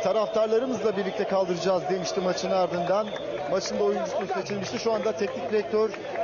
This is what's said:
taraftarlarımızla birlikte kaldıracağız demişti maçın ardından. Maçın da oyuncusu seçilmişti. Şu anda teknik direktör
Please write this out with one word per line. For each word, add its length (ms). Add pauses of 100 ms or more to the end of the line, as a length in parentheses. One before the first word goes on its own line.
taraftarlarımızla 920
birlikte 280
kaldıracağız 680
demişti 300
maçın 300
ardından. 560 (440)
Maçın 280
da 60
oyuncusu 320 (180)
seçilmişti. 440
Şu 140
anda 200
teknik 400
direktör 380 (340)